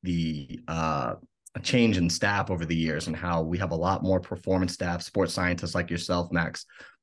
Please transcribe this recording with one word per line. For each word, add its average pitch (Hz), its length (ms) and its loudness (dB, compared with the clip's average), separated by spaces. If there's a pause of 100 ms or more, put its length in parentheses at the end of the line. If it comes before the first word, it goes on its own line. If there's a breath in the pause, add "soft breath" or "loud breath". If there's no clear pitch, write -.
the, 80 640 -2
uh, 80 480 -2 (480)
change 117 340 4
in 85 140 4
staff 101 400 0
over 85 140 -2
the 82 100 0
years 80 320 0
and 82 80 -2
how 85 280 0
we 80 160 -2
have 82 120 -2
a 82 60 -2
lot 90 260 0
more 92 160 4
performance 92 540 0
staff, 87 280 -2
sports 92 320 0
scientists 90 440 0
like 87 140 0
yourself, 87 420 -2
Max, 85 340 0 (360 loud breath)